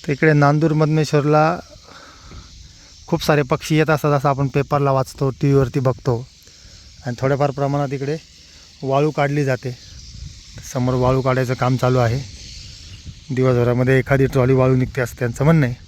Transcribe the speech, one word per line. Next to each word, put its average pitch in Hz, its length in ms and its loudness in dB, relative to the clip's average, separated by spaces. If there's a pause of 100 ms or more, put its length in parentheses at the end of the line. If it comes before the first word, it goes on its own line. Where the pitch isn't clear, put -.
इकडे 156 240 2
नांदूर 147 400 4
मधमेश्वरला 151 840 2 (1500)
खूप 165 180 -4
सारे 147 180 2
पक्षी 151 340 -2
येत 156 140 2
असतात, 147 220 0
असं 143 160 0
आपण 139 180 0
पेपरला 139 460 0
वाचतो, 135 380 -2
टी 143 160 -4
व्हीवरती 139 340 2
बघतो. 123 460 -2 (800)
आणि 120 120 -6
थोड्याफार 139 320 0
प्रमाणात 139 420 -4
इकडे 139 240 -6 (680)
वाळू 143 280 2
काढली 143 340 0
जाते. 127 340 -4 (920)
समोर 127 220 -2
वाळू 127 260 2
काढायचं 127 340 0
काम 127 220 0
चालू 127 220 2
आहे. 120 220 2 (1120)
दिवसभरामध्ये 123 640 2
एखादी 135 280 2
ट्रॉली 127 260 2
वाळू 131 240 4
निघते 127 240 -2
असं - 180 -6
त्यांचं 123 260 -4
म्हणणं 156 220 4
आहे. 120 80 -4 (140)